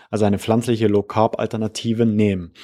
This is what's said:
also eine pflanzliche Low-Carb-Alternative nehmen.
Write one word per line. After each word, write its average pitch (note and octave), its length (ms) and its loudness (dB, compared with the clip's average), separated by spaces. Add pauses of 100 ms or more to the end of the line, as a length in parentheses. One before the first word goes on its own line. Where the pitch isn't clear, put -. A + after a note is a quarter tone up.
also G#2+ 160 0
eine G2+ 140 2
pflanzliche A2+ 480 0
Low-Carb-Alternative A2 1200 0
nehmen. G2+ 460 0 (100)